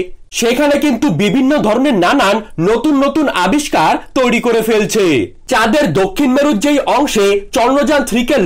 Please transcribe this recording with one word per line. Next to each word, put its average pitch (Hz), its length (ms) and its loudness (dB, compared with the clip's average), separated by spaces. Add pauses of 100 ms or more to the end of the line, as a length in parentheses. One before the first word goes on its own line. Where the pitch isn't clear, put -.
(320)
সেখানে 277 460 0
কিন্তু 294 280 0 (120)
বিভিন্ন 254 400 2
ধরনের 240 460 0
নানান 214 320 2 (240)
নতুন 226 340 2 (100)
নতুন 285 220 0 (100)
আবিষ্কার 190 560 0 (220)
তৈরি 240 260 0
করে 233 220 0
ফেলছে। 214 420 0 (440)
চাঁদের 226 440 2
দক্ষিণ 190 400 0
মেরুর 285 260 0
যেই 285 200 0 (100)
অংশে 214 380 0 (260)
চন্দ্রযান 269 540 0
থ্রি 240 180 -2
কে 285 220 0